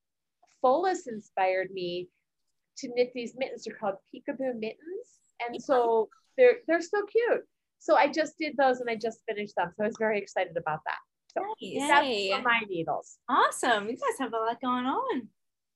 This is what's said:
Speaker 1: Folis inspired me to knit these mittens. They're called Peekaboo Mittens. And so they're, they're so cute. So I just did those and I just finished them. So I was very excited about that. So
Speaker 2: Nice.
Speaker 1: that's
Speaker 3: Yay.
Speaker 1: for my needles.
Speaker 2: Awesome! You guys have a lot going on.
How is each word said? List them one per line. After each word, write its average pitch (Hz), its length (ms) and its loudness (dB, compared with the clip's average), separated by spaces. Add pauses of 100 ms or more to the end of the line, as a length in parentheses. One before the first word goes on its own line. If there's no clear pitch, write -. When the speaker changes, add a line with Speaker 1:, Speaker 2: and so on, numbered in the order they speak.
(640)
Speaker 1:
Folis 339 460 2
inspired 190 640 0
me 180 360 -6 (680)
to 247 160 -10
knit 247 200 0
these 233 220 -8
mittens. 247 280 -8
They're 220 100 -12
called 196 220 -4 (180)
Peekaboo 247 440 -6
Mittens. 311 600 -12 (200)
And 240 220 -8
so 233 460 2 (280)
they're, 247 300 8
they're 330 160 2
so 415 240 -2
cute. 440 380 2 (360)
So 320 160 4
I 254 120 6
just - 300 -2
did 302 180 -6
those 262 240 4
and 240 100 -6
I 226 60 -2
just 226 320 -6
finished 208 280 -6
them. 175 200 -2
So 214 80 -2
I - 20 0
was 226 120 -4
very 220 200 0
excited 185 380 -4
about 156 280 -2
that. - 140 -6 (340)
So - 100 -4 (200)
Speaker 2:
Nice. 262 260 -4
Speaker 1:
that's 294 180 6
Speaker 3:
Yay. 202 260 0
Speaker 1:
for 196 100 -2
my 233 260 2
needles. 160 500 -4 (100)
Speaker 2:
Awesome! 254 600 2
You 240 80 -6
guys - 220 -4
have 233 160 -4
a - 20 -2
lot 226 240 -2
going 247 260 -2
on. 349 420 -2 (480)